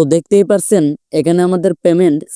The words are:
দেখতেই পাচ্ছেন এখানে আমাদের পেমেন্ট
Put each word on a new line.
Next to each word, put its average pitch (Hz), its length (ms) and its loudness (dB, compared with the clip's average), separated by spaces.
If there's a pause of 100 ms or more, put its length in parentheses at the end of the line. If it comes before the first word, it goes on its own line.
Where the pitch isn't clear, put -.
(140)
দেখতেই 190 360 0
পাচ্ছেন 202 340 0 (360)
এখানে 170 280 0
আমাদের 180 240 -2 (120)
পেমেন্ট 170 360 0 (160)